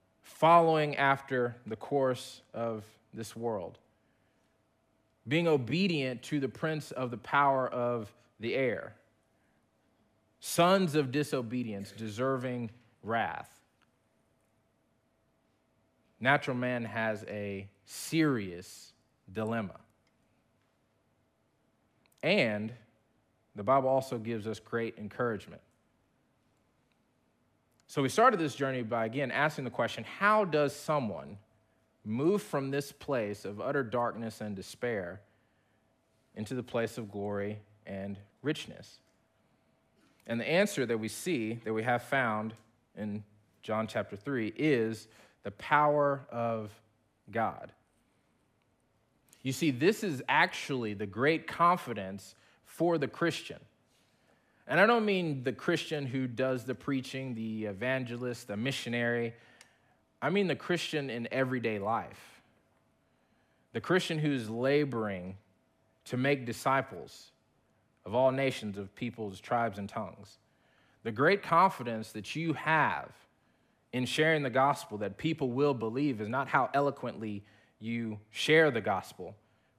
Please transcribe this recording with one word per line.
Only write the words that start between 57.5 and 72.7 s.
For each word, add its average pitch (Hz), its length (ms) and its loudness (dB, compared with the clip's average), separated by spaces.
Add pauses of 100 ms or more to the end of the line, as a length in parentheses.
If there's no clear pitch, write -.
evangelist, 120 840 -4
the 101 80 -6
missionary. 120 760 -2 (880)
I 135 80 0
mean 190 180 4
the 143 100 0
Christian 151 520 -2
in 117 220 -6
everyday 123 480 0
life. - 640 -4 (1300)
The 117 80 -6
Christian 170 400 2
who's 139 300 0
laboring 113 880 0 (680)
to 127 120 -4
make 131 280 2
disciples - 880 -2 (720)
of 98 80 -6
all 131 180 6
nations, 127 460 -2
of 98 180 -8
peoples, 110 440 -8
tribes, 117 400 0
and 101 80 -6
tongues. 104 520 -12 (640)
The 113 100 -4
great 175 280 4
confidence 127 680 2
that - 240 -8
you 160 180 -2
have 131 600 0 (800)